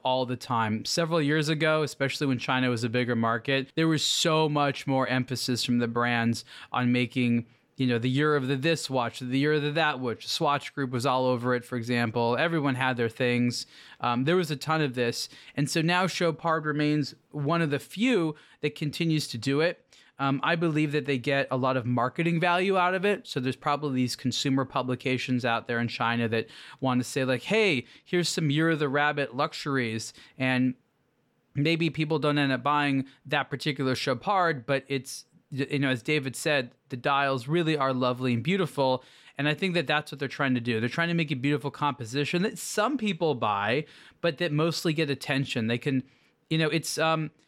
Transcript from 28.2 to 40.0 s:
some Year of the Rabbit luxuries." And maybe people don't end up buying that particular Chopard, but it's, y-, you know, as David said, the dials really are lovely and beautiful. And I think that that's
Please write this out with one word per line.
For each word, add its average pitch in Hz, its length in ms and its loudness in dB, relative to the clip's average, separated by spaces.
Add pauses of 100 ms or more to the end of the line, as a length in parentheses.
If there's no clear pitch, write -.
some 156 220 0
Year 160 180 4
of 160 80 2
the 147 100 0
Rabbit 143 480 0
luxuries." 127 800 -2 (240)
And 127 380 2 (800)
maybe 165 340 2
people 151 300 0
don't 147 180 2
end 139 140 2
up 127 120 0
buying 143 420 2 (200)
that 139 240 -2
particular 135 460 -2
Chopard, 165 720 0
but 135 200 0
it's, - 380 -6 (260)
y-, 139 200 -4
you 143 80 0
know, 135 100 2
as 127 140 -2
David 139 320 -2
said, 139 360 -2 (180)
the 131 80 -8
dials 135 500 0
really 160 280 2
are 135 180 2
lovely 127 420 0
and 113 80 -2
beautiful. 143 600 0 (340)
And 143 120 0
I 147 60 0
think 185 180 -2
that 160 140 0
that's 151 240 0